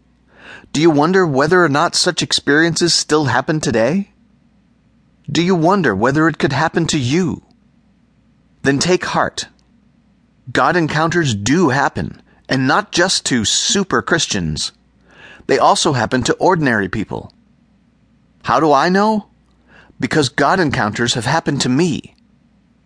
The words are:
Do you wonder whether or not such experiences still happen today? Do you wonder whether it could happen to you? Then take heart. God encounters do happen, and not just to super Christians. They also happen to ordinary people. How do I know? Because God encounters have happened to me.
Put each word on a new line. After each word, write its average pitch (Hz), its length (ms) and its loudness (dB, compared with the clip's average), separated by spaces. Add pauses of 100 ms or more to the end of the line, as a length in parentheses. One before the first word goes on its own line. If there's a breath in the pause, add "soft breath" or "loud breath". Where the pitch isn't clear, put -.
(720 loud breath)
Do 143 80 0
you 165 80 6
wonder 165 380 2
whether 156 360 2
or 160 60 2
not 151 240 0
such 175 300 -2
experiences 165 720 0
still 151 300 -2
happen 135 340 -2
today? 139 500 0 (1200)
Do 151 120 0
you 185 100 2
wonder 165 420 2
whether 135 320 2
it 156 120 -4
could 139 140 0
happen 160 340 -2
to 165 100 -2
you? 139 460 -2 (1160)
Then 135 180 0
take 180 260 0
heart. - 420 -4 (1040)
God 135 240 2
encounters 156 600 0
do 131 340 2
happen, 135 500 -2 (300 soft breath)
and 131 180 0
not 156 240 0
just 180 360 0
to 117 180 0
super - 560 -2
Christians. 90 720 -4 (720 loud breath)
They 135 140 0
also 165 340 2
happen 120 300 0
to 156 140 0
ordinary 135 520 0
people. 85 420 -8 (1120)
How 120 140 2
do 151 120 2
I 143 180 2
know? 208 380 0 (720 soft breath)
Because 139 300 0
God 156 300 0
encounters 120 540 -2
have 117 120 -4
happened 143 360 -2
to 127 80 -2
me. 139 460 -2 (720)